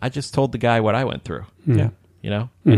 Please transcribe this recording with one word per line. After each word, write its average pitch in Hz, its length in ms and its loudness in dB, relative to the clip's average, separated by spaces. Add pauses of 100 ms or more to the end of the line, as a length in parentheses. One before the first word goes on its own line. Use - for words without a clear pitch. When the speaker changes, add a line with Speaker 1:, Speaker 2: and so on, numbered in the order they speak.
Speaker 1:
I 127 80 -4
just 135 240 -10
told 135 200 0
the 127 40 -4
guy 117 220 0
what 107 160 2
I 131 80 0
went - 200 -6
through. - 200 -10 (240)
Speaker 2:
Mm. 120 100 4
Speaker 3:
Yeah. 104 120 2 (320)
Speaker 1:
You 107 80 -8
know? 107 200 -4 (160)
And 131 120 6